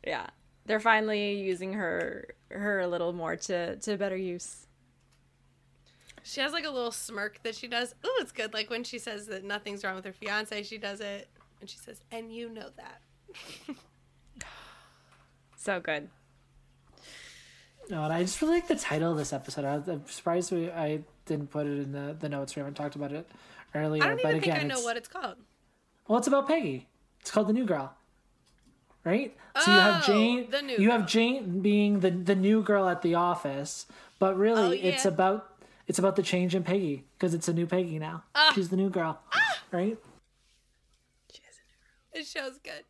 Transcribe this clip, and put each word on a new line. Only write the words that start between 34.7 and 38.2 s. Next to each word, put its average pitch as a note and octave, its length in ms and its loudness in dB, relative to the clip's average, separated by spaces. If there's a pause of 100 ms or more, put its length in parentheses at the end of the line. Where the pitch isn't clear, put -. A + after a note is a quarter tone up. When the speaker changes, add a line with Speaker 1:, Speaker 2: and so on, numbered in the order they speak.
Speaker 2:
Oh, F3+ 60 4
Speaker 3:
it's F3+ 160 0
Speaker 2:
yeah. G3 60 6
Speaker 3:
about, F#3+ 500 0 (260)
it's - 120 -2
about F#3+ 180 4
the G3 60 2
change F3+ 320 2
in F#3+ 100 2
Peggy, E3+ 400 0 (140)
'cause F3 160 2
it's E3+ 140 -2
a E3+ 40 0
new E3+ 140 2
Peggy E3+ 320 -2
now. D#3+ 260 -8 (100)